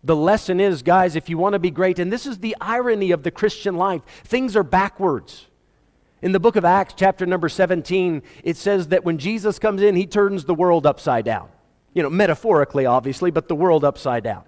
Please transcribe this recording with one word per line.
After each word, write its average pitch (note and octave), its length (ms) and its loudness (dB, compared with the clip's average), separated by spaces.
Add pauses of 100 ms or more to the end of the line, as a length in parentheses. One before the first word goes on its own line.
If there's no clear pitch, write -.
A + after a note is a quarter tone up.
The D#3+ 120 2
lesson F#3 440 0
is, F#3+ 220 0
guys, F3 340 2
if D#3+ 140 -6
you E3 80 -4
want G3 160 0
to G3 60 -2
be F3 100 0
great, F3 300 0
and F3+ 120 -2
this A#3+ 140 -6
is A#3 140 -10
the A3 200 -6
irony A3 520 -2
of E3 100 0
the E3+ 80 -4
Christian G3 480 -4
life, F3+ 240 -2 (220)
things B3 320 -4
are G3+ 80 2
backwards. F#3 840 -2 (800)
In F#3 80 0
the F#3+ 80 2
book A3+ 160 2
of F3+ 100 2
Acts, F#3 320 2
chapter F#3+ 300 0
number F3 200 -2
seventeen, F3 760 -2 (200)
it E3+ 140 -4
says G3 300 -2
that F#3 180 0
when E3 140 -2
Jesus G3+ 400 -4
comes G#3 200 0
in, G3+ 160 4
he F#3 120 0
turns G3 380 0
the F3 100 0
world E3+ 320 2
upside C3 360 0
down. G#2 260 -4 (440)
You F3 80 0
know, C#3 80 -2
metaphorically, D#3+ 760 2
obviously, C3 420 0
but E3 180 -2
the E3+ 60 -4
world D#3 300 2
upside C3 400 -2
down. G#2 240 -6